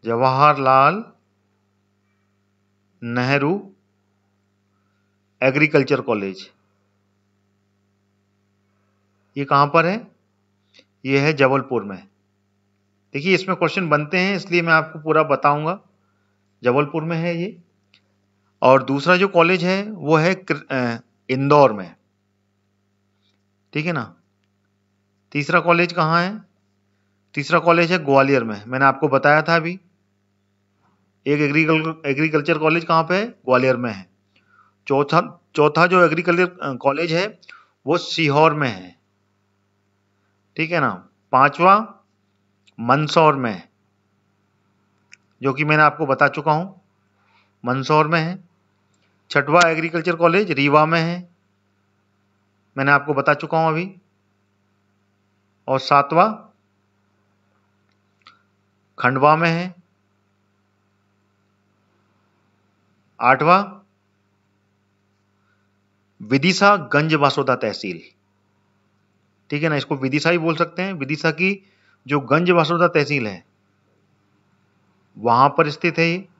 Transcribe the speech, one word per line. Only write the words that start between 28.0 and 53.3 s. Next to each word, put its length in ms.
ग्वालियर 380
में, 220
मैंने 200
आपको 240
बताया 320
था 140
अभी। 240
एक 160
एग्रीकल-, 640
एग्रीकल्चर 500
कॉलेज 280
कहाँ 180
पे 120
है, 120
ग्वालियर 500
में 140
है। 140
चौथा, 320
चौथा 320
जो 180
एग्रीकल्चर, 540
अ, 160
कॉलेज 380
है 140
वो 140
सीहोर 540
में 160
है, 260
ठीक 140
है 80
ना। 100
पांचवा 420
मंदसौर 560
में 160
है, 180
जो 120
कि 120
मैंने 180
आपको 220
बता 240
चुका 220
हूँ, 300
मंदसौर 440
में 120
है। 180
छठवा 300
एग्रीकल्चर 540
कॉलेज 380
रीवा 320
में 140
है, 180
मैंने 160
आपको 220
बता 220